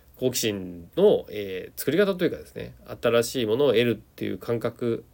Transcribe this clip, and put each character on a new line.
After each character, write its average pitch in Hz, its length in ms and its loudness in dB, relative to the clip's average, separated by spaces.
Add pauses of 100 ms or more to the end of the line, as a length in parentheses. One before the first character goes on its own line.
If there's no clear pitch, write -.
(220)
好 127 80 4
奇 120 80 -4
心 90 580 -4
の、 190 340 4
え 95 440 -10
ー、 - 60 -10
作 135 100 -4
り 165 80 0
方 196 160 2
と 180 100 -2
い 147 40 4
う - 20 -8
か - 60 -8
で - 100 -14
す - 80 -20
ね、 113 220 -12 (260)
新 117 220 4
し 127 180 -4
い 110 40 0
も 107 100 2
の 143 80 4
を 131 80 6
得 113 100 4
る 120 80 2
っ 107 60 2
て - 280 -12
い 104 60 -4
う 95 80 -6
感 117 220 -4
覚、 117 540 -4